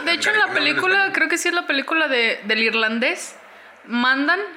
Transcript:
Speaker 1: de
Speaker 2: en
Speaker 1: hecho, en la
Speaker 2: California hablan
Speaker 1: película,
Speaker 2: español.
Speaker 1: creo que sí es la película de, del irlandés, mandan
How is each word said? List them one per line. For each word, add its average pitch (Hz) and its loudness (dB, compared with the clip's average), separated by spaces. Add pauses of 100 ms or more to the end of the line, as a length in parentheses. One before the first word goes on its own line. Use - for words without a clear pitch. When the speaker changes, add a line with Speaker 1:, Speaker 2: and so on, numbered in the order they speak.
Speaker 1:
de 339 0
Speaker 2:
en 339 0
Speaker 1:
hecho, 427 0
en 427 0
la 415 4
Speaker 2:
California - -
hablan 381 -2
Speaker 1:
película, 302 0
Speaker 2:
español. 392 2
Speaker 1:
creo 320 0
que 339 0
sí 349 -2
es 349 0
la 349 -2
película 302 0
de, 233 0
del 214 0
irlandés, 226 0 (520)
mandan 269 2 (160)